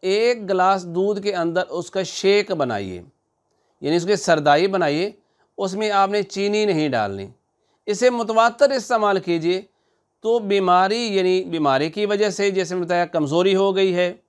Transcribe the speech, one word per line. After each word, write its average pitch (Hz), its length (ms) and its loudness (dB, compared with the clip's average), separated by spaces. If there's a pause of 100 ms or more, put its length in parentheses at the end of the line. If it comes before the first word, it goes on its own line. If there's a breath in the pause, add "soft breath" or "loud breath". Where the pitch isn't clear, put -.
एक 220 420 0
गिलास 190 440 2
दूध 196 300 0
के 208 120 -2
अंदर 170 280 -2 (120)
उसका 180 320 -4
शेक 202 480 0
बनाइए, 101 500 -4 (800)
यानी 147 160 0
उसकी 185 200 0
सरदाई 151 520 4
बनाइए। 180 440 -2 (440)
उसमें 196 340 -4
आपने 202 340 2
चीनी 202 400 -2
नहीं 156 260 0
डालनी। 98 360 -2 (600)
इसे 214 240 2
मुतवातर 233 600 2
इस्तेमाल 214 480 0
कीजिए 170 460 -2 (560)
तो 226 180 0
बीमारी, 196 760 2
यानी 185 260 2
बीमारी 156 460 0
की 208 160 -4
वजह 208 240 0
से, 202 220 -2
जैसे 185 240 -4
मैंने 180 100 -4
बताया, 175 220 0
कमज़ोरी 165 460 0
हो 196 200 2
गई 190 180 2
है, 180 380 -2